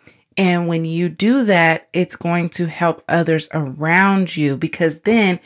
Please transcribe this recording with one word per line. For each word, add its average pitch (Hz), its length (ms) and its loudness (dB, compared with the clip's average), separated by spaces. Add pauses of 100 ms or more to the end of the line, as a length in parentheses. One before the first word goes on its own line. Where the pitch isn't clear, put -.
(360)
And 175 320 0
when 165 160 -2
you 165 240 -2
do 220 380 0
that, 165 460 2
it's 180 220 -2
going 170 360 -2
to 175 160 -4
help 165 420 -2
others 160 440 0
around 165 840 0
you, 143 200 0
because 156 440 -2
then 208 460 2